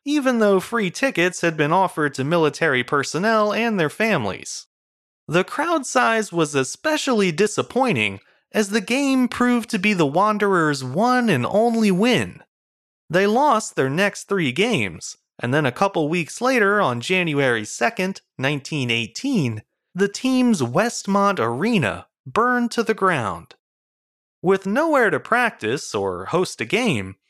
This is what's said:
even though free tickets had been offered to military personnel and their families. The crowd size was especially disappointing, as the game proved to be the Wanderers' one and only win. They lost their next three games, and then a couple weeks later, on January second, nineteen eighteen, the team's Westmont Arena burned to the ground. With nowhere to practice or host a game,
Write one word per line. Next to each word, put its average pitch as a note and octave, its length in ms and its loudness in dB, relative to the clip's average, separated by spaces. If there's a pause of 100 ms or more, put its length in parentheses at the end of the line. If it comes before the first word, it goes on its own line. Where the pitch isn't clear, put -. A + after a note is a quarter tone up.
even C4 340 0
though G3+ 200 4
free G3+ 320 -2
tickets F3 520 -2
had E3 120 0
been D3+ 180 0
offered E3 420 0
to C3 100 -4
military D3 580 2
personnel G#3 720 0
and A3 260 -2
their D3+ 120 0
families. D3 800 -4 (600)
The F3 160 2
crowd D#4 400 -2
size A3+ 480 0
was D#3 220 0
especially G#3 760 0
disappointing, D#3 920 0 (320)
as G3+ 180 0
the G#3+ 100 0
game C4 480 0
proved A#3+ 420 0
to A3+ 80 -2
be G#3 140 2
the E3+ 140 2
Wanderers' F3+ 800 2
one A#3 440 0
and B2 180 2
only A3+ 440 2
win. F3+ 520 0 (640)
They F#3 180 2
lost A#3 500 2
their C3+ 140 0
next F#3+ 340 -2
three E3+ 280 -2
games, C#3+ 640 -2 (220)
and A#2+ 140 -4
then D3+ 120 2
a A#2+ 80 0
couple F3 360 0
weeks E3+ 320 -4
later, G#3+ 400 2
on B2 220 -2
January C#3+ 640 0
second, G3 560 -4 (160)
nineteen C3+ 520 -2
eighteen, A#2 720 -2 (320)
the G3 140 0
team's B3 540 2
Westmont G3 760 0
Arena B2 680 -2 (200)
burned A#3+ 440 0
to A#3 120 -2
the G#3 120 -2
ground. A2+ 640 -2 (880)
With F#3+ 240 2
nowhere C4+ 420 2
to C#3+ 120 0
practice F3+ 720 -2
or F#2+ 320 -2
host E3+ 340 -2
a B2 40 -6
game, A#2+ 500 -2 (160)